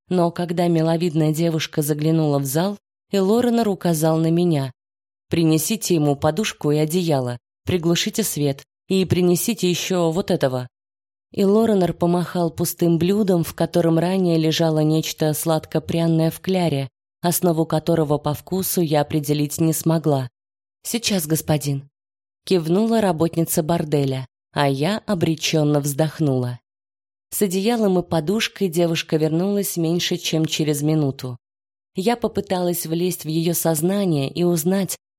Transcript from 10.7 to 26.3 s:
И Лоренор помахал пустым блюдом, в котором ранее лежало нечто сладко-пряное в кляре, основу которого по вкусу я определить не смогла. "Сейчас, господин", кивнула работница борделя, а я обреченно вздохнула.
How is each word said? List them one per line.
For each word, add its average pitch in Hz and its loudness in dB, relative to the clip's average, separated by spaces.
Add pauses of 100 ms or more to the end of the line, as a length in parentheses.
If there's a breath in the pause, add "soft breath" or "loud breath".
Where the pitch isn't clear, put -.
И 202 0
Лоренор 202 4
помахал 175 0
пустым 170 0
блюдом, 180 2
в - -12
котором 170 2
ранее 175 2
лежало 160 2
нечто 156 0
сладко-пряное 160 0
в 160 -14
кляре, 160 -2 (320)
основу 165 0
которого 156 0
по 147 -4
вкусу 185 -4
я 151 2
определить 147 -2
не 160 2
смогла. 156 0 (540)
"Сейчас, 208 -2
господин", 147 -2 (560)
кивнула 190 2
работница 165 0
борделя, 147 -2 (260)
а 143 0
я 151 -2
обреченно 156 0
вздохнула. 139 -2 (720)